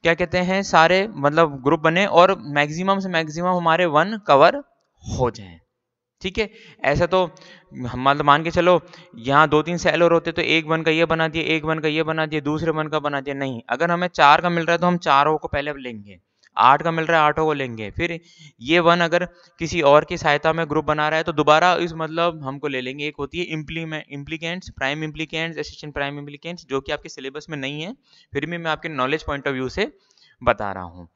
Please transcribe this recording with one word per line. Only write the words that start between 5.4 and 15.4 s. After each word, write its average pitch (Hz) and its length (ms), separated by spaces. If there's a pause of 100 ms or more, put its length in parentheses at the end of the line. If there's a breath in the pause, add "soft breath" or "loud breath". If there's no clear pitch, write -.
ठीक 190 160
है। 208 100 (340 loud breath)
ऐसा 151 240
तो 185 140 (640 loud breath)
हम 123 200
मतलब 143 220
मान 147 200
के 170 60
चलो 175 300 (380 loud breath)
यहाँ 139 300
दो 151 140
तीन 175 160
सेल 160 240
और 170 100
होते 165 200
तो 165 120
एक 156 220
वन 160 160
का 160 80
ये 160 160
बना 160 220
दिए, 160 160
एक 156 200
वन 160 140
का 156 120
ये 156 140
बना 160 220
दिए, 151 160
दूसरे 156 300
वन 156 160
का 151 120
बना 143 200
दिया, 139 160
नहीं। 135 320
अगर 156 220
हमें 175 200
चार 151 300
का 175 100
मिल 170 140
रहा 170 80
है 170 80
तो 180 60
हम 175 120
चारों 151 400
को 165 100